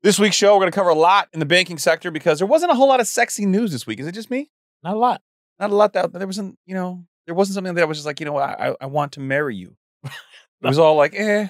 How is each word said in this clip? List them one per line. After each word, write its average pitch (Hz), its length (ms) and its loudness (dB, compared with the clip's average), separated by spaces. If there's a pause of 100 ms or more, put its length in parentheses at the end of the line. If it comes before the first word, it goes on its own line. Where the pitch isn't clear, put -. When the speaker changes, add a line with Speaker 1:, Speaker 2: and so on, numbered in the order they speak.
Speaker 1:
This 196 180 2
week's 208 160 2
show, 208 200 6
we're 196 60 4
gonna 180 100 0
cover 190 180 0
a 160 60 4
lot 175 360 4
in 160 80 -10
the 156 60 -2
banking 175 320 0
sector 165 340 0
because 156 260 0
there 185 100 -2
wasn't 320 260 2
a - 20 4
whole 269 140 4
lot 262 100 4
of 226 80 0
sexy 226 380 -2
news 196 260 0
this 127 160 -8
week. 135 120 -6
Is 143 80 -10
it 175 40 -8
just 214 180 -14
me? 269 220 -6 (320)
Speaker 2:
Not 185 120 -6
a 220 40 -4
lot. 240 220 0 (380)
Speaker 1:
Not 202 120 -4
a 202 40 0
lot. 208 180 4
That, 180 180 -2
there 185 160 -10
wasn't, 190 380 -10
you 185 80 -12
know, 180 320 -8 (200)
there 170 80 -10
wasn't 196 220 0
something 185 200 -6
that 170 120 0
was 156 120 -8
just 147 60 -14
like, 147 140 -8
you 156 60 -8
know, 147 100 -6
"I, 135 360 -4
I, - 100 -6
I 131 60 -12
want 143 260 -4
to 143 80 -14
marry 135 340 -4
you." 90 200 -14 (280)
Speaker 2:
<laughs> 135 60 -14 (520)
Speaker 1:
It 127 60 -4
was 135 120 0
all 156 160 6
like, 147 200 4
"Eh." 208 340 0